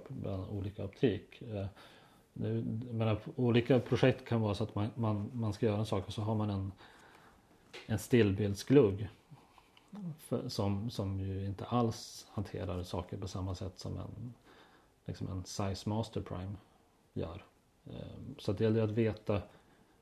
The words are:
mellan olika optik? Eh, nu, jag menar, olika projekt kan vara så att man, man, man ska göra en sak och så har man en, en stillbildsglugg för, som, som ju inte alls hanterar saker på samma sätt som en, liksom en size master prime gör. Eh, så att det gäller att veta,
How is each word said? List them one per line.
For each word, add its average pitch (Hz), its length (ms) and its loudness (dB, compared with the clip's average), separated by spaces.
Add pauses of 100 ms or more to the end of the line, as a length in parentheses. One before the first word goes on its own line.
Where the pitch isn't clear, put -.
mellan 98 400 -6
olika 101 360 -4
optik? - 580 0
Eh, 104 240 -6 (680)
nu, 113 540 -2
jag 120 80 -8
menar, 110 240 2 (180)
olika 120 440 6
projekt 127 480 4
kan 117 120 2
vara 104 140 2
så 110 100 -2
att - 100 -6
man, 104 200 0
man, 107 380 0
man 113 200 0
ska 117 140 0
göra 104 120 4
en 110 80 0
sak 95 200 -2
och - 60 -10
så 110 100 -4
har 110 120 0
man 107 160 0
en, 98 220 -2 (1120)
en 107 120 0
stillbildsglugg 104 1120 6 (1120)
för, - 300 -6
som, 101 420 -2
som 98 300 -4
ju 98 260 -4
inte 98 180 -6
alls - 640 -2
hanterar 95 520 -4
saker - 340 -6
på 95 120 -8
samma 95 260 -4
sätt 92 240 -8
som 95 180 -8
en, 101 380 -10 (720)
liksom 101 220 -8
en 92 160 -6
size 98 440 -4
master 107 320 -2
prime 95 340 -8 (580)
gör. 87 320 -6 (420)
Eh, - 80 -14 (440)
så - 120 -2
att 95 80 -2
det 110 60 4
gäller 110 180 4
att 107 80 2
veta, 107 520 2 (600)